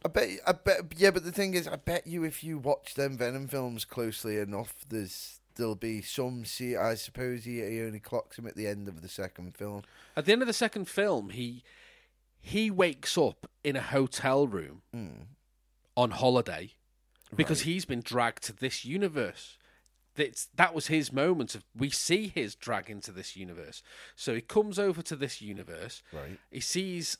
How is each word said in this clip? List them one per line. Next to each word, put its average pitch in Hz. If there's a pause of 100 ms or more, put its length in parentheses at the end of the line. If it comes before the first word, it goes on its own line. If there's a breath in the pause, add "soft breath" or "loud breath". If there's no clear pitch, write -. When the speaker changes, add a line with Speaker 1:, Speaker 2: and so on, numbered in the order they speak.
Speaker 1:
I -
bet, 117 (160)
I -
bet, 185 (160)
yeah. 190
But 175
the 175
thing 190
is, 170
I -
bet 170
you 170
if 151
you 160
watch -
them 139
Venom 127
films 123
closely 113
enough, 104 (140)
there's, - (160)
there'll 113
be 110
some. 123
See, 123
I 110
suppose 123
he, 120
he 113
only 107
clocks -
him 117
at -
the 104
end 101
of 80
the 92
second 90
film. 101 (340 loud breath)
Speaker 2:
At 147
the 196
end 240
of 247
the 220
second 208
film, 160
he, 123 (800 soft breath)
he 214
wakes 180
up 139 (140)
in 139
a 123
hotel 135
room 85 (120)
Speaker 1:
Mm. 82 (680)
Speaker 2:
on 123
holiday 107 (640)
because 156
Speaker 1:
Right. 143
Speaker 2:
he's 175
been 120
dragged 117
to 110
this -
universe. 147 (600 soft breath)
That's, -
that 175
was 156
his 156
moment 143
of, 110 (100)
we 131
see 190
his 117
drag 104
into 104
this 92
universe. 87 (320 loud breath)
So -
he 113
comes 208
over 185
to 160
this 135
universe. 90 (120)
Speaker 1:
Right. 76 (100)
Speaker 2:
He 127
sees 180